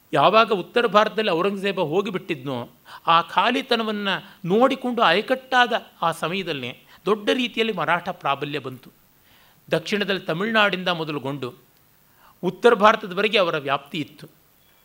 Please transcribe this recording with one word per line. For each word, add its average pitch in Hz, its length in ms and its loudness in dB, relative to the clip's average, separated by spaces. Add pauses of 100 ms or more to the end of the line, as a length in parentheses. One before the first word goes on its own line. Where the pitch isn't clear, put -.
(120)
ಯಾವಾಗ 196 400 4
ಉತ್ತರ 233 340 0
ಭಾರತದಲ್ಲಿ 208 440 2
ಔರಂಗಜೇಬ 190 500 0
ಹೋಗಿಬಿಟ್ಟಿದ್ನೋ, 151 880 -4 (380)
ಆ 165 160 6
ಖಾಲಿತನವನ್ನು 208 1200 -2
ನೋಡಿಕೊಂಡು 240 580 2
ಅಯಕಟ್ಟಾದ 233 680 2 (300)
ಆ 165 100 0
ಸಮಯದಲ್ಲಿ 156 720 -6 (220)
ದೊಡ್ಡ 208 260 0
ರೀತಿಯಲ್ಲಿ 233 400 -2
ಮರಾಠ 170 360 -2
ಪ್ರಾಬಲ್ಯ 147 500 -4
ಬಂತು. 127 320 -14 (800)
ದಕ್ಷಿಣದಲ್ಲಿ 190 500 -2
ತಮಿಳುನಾಡಿಂದ 185 680 -2
ಮೊದಲುಗೊಂಡು 147 640 -6 (880)
ಉತ್ತರ 185 320 4
ಭಾರತದವರೆಗೆ 214 640 2
ಅವರ 170 200 0
ವ್ಯಾಪ್ತಿ 143 420 -4
ಇತ್ತು. - 260 -12 (580)